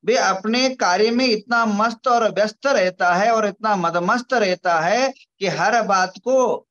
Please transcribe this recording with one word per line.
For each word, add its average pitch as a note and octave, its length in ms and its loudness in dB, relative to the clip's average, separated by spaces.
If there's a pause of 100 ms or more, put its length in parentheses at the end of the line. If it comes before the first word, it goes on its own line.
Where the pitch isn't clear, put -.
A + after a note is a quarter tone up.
वे A3+ 120 2
अपने A3 580 -2
कार्य G#3 360 0
में B3 140 0
इतना A#3 400 -2
मस्त A3 420 -2
और A#3 240 2
व्यस्त G#3 360 -2
रहता F#3 460 0
है G#3 180 2
और A3 160 0
इतना G#3 280 -2
मदमस्त F3+ 580 -2
रहता F3+ 460 0
है A#3+ 340 0 (260)
कि F#3+ 80 -4
हर G3 400 0
बात F#3 260 0 (100)
को B3 480 0